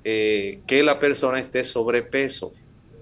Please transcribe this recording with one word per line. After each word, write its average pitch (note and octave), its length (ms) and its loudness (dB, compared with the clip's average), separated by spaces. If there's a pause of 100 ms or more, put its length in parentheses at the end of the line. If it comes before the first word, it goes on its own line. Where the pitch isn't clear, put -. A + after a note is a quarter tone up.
eh, G#2+ 640 0
que C3+ 160 4
la C#3+ 160 2
persona C3+ 400 0
esté B2+ 240 -2
sobrepeso. A#2+ 880 -2 (500)